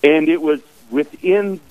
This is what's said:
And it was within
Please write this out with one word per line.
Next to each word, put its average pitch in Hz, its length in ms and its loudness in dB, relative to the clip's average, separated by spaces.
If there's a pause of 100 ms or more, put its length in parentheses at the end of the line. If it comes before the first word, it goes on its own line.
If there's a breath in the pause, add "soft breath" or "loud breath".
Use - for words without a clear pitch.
And 156 260 2
it 165 140 0
was 151 180 0 (300)
within 185 680 -2 (100)